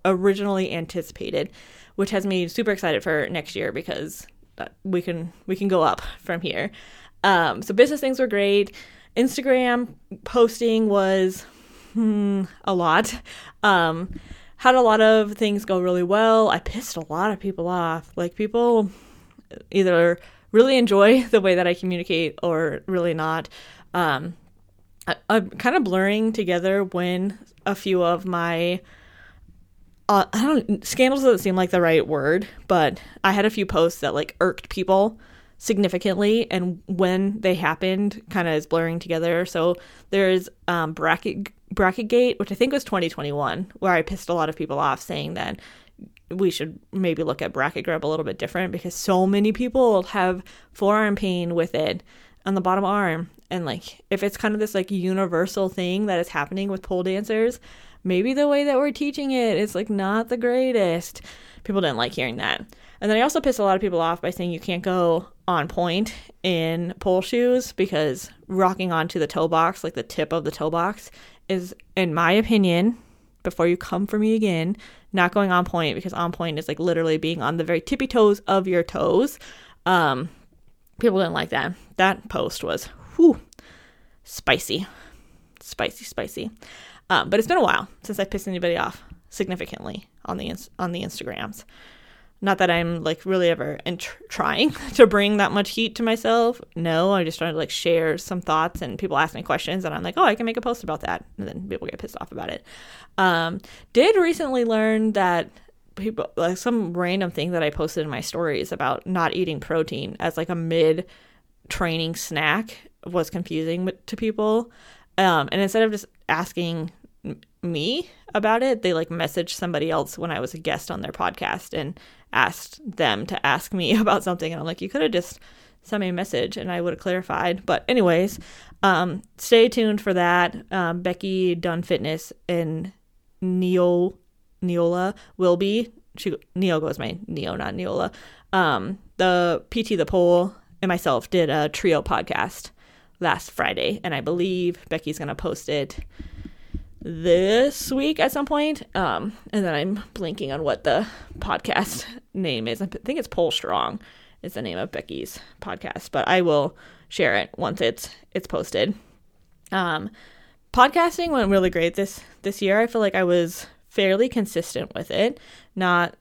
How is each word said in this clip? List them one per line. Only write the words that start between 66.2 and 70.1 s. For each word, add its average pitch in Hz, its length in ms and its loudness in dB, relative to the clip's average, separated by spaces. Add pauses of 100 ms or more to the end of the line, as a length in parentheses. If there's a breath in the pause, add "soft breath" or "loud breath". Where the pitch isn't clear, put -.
in 170 580 0
pole 185 220 2
shoes 247 500 2
because 156 580 -2 (180)
rocking 185 440 0
onto 165 260 -2
the 151 80 0
toe 160 220 -2
box, 170 360 0
like, 160 100 -6
the 120 80 -6
tip - 300 -4